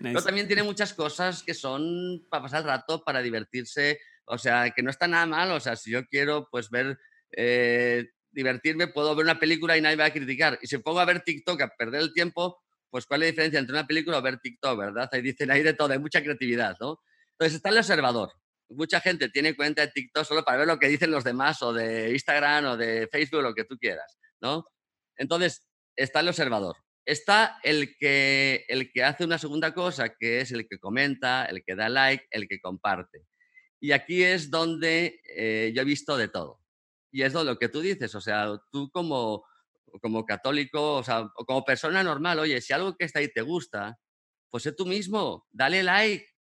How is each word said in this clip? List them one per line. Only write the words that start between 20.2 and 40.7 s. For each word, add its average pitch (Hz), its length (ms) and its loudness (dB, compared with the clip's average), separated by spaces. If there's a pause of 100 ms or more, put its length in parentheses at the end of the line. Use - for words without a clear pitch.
solo 151 200 0
para 127 140 2
ver 151 80 4
lo 165 120 2
que 139 100 6
dicen 147 220 2
los 143 140 0
demás, 135 380 0
o 120 100 0
de 113 400 0
Instagram, 147 540 2
o 123 100 -2
de 113 340 -2
Facebook, 151 320 0
lo 120 120 0
que 110 100 -2
tú 127 140 -14
quieras, 87 400 -6 (240)
¿no? 147 240 -2 (500)
Entonces, 165 500 -2 (280)
está 135 260 0
el 170 80 2
observador. 117 480 -2 (300)
Está 202 560 2
el 147 340 0
que, 139 720 2
el 131 240 -2
que 127 120 0
hace 143 200 2
una 165 140 0
segunda 156 340 -2
cosa, 156 460 -2
que 117 220 0
es 127 120 -4
el 113 160 -6
que 98 100 -14
comenta, 127 680 0
el 92 180 -10
que 92 100 -6
da 107 140 -2
like, 135 420 2
el 101 180 -6
que 98 120 -8
comparte. 92 600 -6 (580)
Y 143 120 0
aquí 165 300 2
es 180 280 2
donde, 165 680 0 (160)
eh, 110 380 0
yo 131 80 0
he 135 40 0
visto 143 300 -2
de 110 120 0
todo. 82 320 -10 (520)
Y 135 100 -2
es 135 100 2
lo 143 260 0
que 117 100 0
tú 147 120 -6
dices, 180 340 -4
o 104 60 -8
sea, 107 280 0 (220)
tú 139 200 -8
como, 127 540 -4 (580)
como 110 240 -4
católico, 143 720 -2